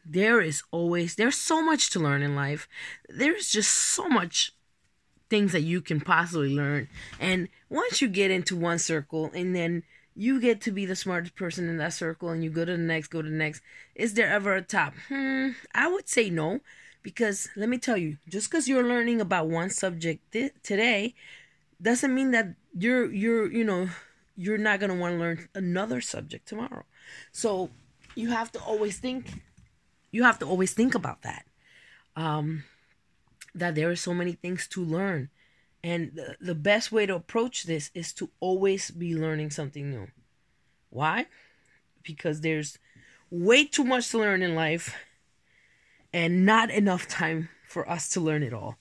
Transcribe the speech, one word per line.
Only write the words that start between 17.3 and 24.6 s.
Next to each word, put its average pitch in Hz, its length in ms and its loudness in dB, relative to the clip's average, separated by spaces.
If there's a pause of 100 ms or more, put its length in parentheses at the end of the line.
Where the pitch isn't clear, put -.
let 214 140 -2
me 254 80 0
tell 240 200 -2
you, 156 200 -4 (100)
just 190 220 -6
'cause 294 180 0
you're 254 160 4
learning 240 380 2
about 170 260 0
one 165 220 0
subject 165 600 -2
thi-, 254 200 -2 (120)
today 220 520 0 (640)
doesn't 247 320 2
mean 262 180 2
that 220 240 2 (220)
you're, 240 340 2
you're, 220 400 2
you 226 120 2
know, 185 260 0 (460)
you're 202 220 -2
not 208 220 2